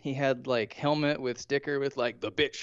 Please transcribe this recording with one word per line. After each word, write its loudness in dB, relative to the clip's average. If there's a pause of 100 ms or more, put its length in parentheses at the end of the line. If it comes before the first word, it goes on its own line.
He -4
had, 0
like, 0
helmet 2
with -2
sticker -2
with, -2
like, 0
"The -4
bitch 0